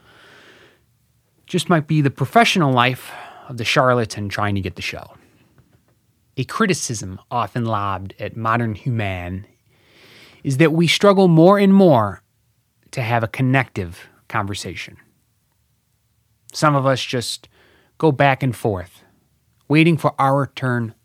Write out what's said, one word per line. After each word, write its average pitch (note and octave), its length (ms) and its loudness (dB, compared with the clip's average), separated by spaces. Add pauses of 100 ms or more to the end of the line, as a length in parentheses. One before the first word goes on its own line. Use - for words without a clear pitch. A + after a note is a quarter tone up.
(1500)
Just - 200 -4
might D#3+ 200 2
be D#3 140 0
the C#3 100 2
professional F3 600 2
life B2+ 400 0 (380)
of B2 80 -12
the A#2 60 -8
charlatan A#2+ 680 0
trying G2+ 240 -4
to G2 80 -2
get F2+ 140 -8
the G2 80 -14
show. - 320 -14 (1200)
A C3 80 -6
criticism A#2 760 -4 (120)
often A#2+ 340 -4
lobbed G2 540 -4
at G#2 180 -10
modern A2+ 380 -2
human F#2+ 720 -6 (960)
is C3+ 140 -2
that D#3 160 4
we E3+ 120 2
struggle G3 420 4
more E3+ 300 6
and G3 160 4
more C3 480 4 (680)
to C3+ 100 -8
have A#2 220 0
a A2 40 -4
connective B2+ 840 -4 (180)
conversation. G2 720 -8 (1600)
Some D3+ 220 2
of C3+ 100 0
us C3 180 0
just - 460 -8 (480)
go D#3+ 140 2
back C#3 320 2
and B2+ 120 -2
forth, F#2 480 -6 (640)
waiting D#3+ 300 0
for D3 220 -4
our C3+ 260 -2
turn A#2+ 480 -8 (120)